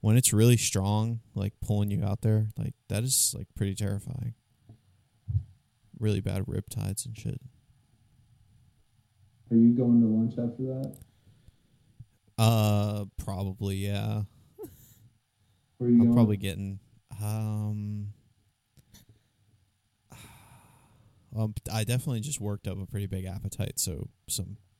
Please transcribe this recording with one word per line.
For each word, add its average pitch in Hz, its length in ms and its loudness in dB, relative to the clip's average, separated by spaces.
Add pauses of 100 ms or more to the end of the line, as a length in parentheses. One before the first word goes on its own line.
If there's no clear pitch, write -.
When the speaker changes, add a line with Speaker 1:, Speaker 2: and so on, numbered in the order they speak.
Speaker 1:
when 110 160 6
it's - 160 4
really 113 240 8
strong, 107 640 0 (140)
like, 101 260 -4
pulling 101 300 -2
you 101 140 -2
out 101 180 -4
there, 107 260 2 (100)
like, 107 160 -6 (140)
that 113 160 -2
is, - 320 0
like, 95 180 -10
pretty 98 200 -2
terrifying. 101 600 -6 (1600)
Really 104 240 2
bad 98 240 -4
riptides - 580 -6
and 113 120 -12
shit. - 240 -8 (2000)
Speaker 2:
Are 113 60 4
you 117 180 8
going 120 260 6
to 117 60 6
lunch 110 320 2
after 120 260 -4
that? 131 320 -6 (1500)
Speaker 1:
Uh, 107 640 4 (140)
probably, 98 580 -6
yeah. 101 460 -4 (1500)
Speaker 2:
Where 123 120 -2
are 120 40 6
you 120 60 8
Speaker 1:
I'm 117 80 8
Speaker 2:
going? 117 80 6
Speaker 1:
probably 110 240 6
getting, 98 420 -6 (420)
um, 107 920 -4 (2000)
<sighs> - 60 -20 (1200)
um, 110 180 -2 (160)
I 110 140 -2
definitely 123 360 -2
just 147 200 -8
worked 101 260 -6
up 98 140 -8
a 95 60 -10
pretty 101 200 -6
big 92 200 -8
appetite, 95 520 -8
so - 300 -6 (180)
some 95 300 -8 (240)